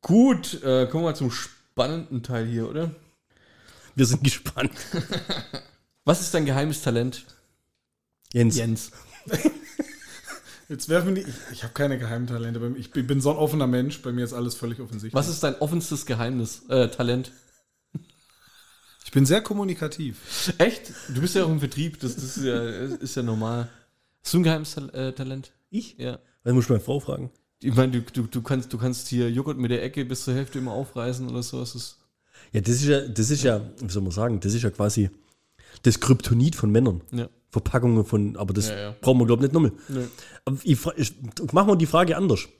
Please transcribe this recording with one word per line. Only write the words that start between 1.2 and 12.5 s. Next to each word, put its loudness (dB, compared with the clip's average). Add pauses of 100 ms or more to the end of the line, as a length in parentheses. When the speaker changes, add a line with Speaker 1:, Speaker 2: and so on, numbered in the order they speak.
Speaker 1:
spannenden -4
Teil -4
hier, -2
oder? -4 (1040)
Speaker 2:
Wir 6
sind 2
gespannt. 0 (680)
Speaker 1:
<laughs> -16
Was 4
ist -6
dein 2
geheimes -2
Talent? -2 (1080)
Speaker 2:
Jens. 4
Speaker 1:
Jens. -2 (340)
Speaker 3:
<laughs> -4 (1300)
Jetzt -10
werfen 2
die, -4
ich, -10 (160)
ich -12
hab -10
keine 0
geheimen -4
Talente. -6